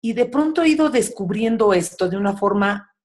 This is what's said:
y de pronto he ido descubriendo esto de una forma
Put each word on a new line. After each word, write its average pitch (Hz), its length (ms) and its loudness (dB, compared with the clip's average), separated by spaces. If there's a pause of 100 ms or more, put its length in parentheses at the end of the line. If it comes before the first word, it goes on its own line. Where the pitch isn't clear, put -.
y 226 120 -4
de 240 120 0
pronto 311 380 0
he 311 60 4
ido 311 200 2
descubriendo 214 840 0
esto 180 340 0
de 180 80 -4
una 202 220 -2
forma 202 680 -2